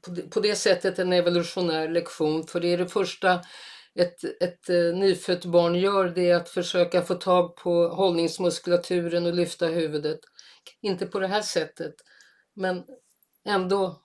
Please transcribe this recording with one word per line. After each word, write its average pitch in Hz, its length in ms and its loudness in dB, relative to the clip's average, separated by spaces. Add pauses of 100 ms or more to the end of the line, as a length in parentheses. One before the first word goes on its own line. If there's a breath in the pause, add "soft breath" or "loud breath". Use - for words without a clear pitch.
på 180 60 -14
det, 175 120 -8
på - 180 -2
det 208 140 0
sättet 185 440 2
en 180 140 0
evolutionär 175 760 0
lektion, 160 580 -2
för 175 140 -6
det 175 120 2
är 175 60 0
det 180 100 -2
första 180 520 0 (540 loud breath)
ett, 175 300 -2 (160)
ett, 175 280 -6
eh, 180 80 2
nyfött 180 680 0
barn 170 300 4
gör, 190 340 2
det 175 220 2
är 175 60 6
att 170 120 -2
försöka 175 540 0
få 180 120 -2
tag 180 420 2
på 170 320 2
hållningsmuskulaturen 175 1400 0
och 170 80 -2
lyfta 170 320 -2
huvudet. 156 540 -2 (600 loud breath)
Inte 190 260 -4
på 196 140 -6
det 190 60 -2
här 202 160 0
sättet, 160 520 -6 (600 soft breath)
men 185 300 -4 (640)
ändå 190 560 0